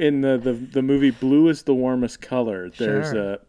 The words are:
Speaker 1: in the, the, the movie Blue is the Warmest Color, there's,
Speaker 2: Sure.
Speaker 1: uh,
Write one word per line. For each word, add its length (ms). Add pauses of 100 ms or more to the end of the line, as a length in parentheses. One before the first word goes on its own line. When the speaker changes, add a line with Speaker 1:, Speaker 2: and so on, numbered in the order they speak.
Speaker 1:
in 220
the, 140
the, 160
the 300
movie 300
Blue 340
is 160
the 120
Warmest 460
Color, 500
there's, 420
Speaker 2:
Sure. 220
Speaker 1:
uh, 20 (120)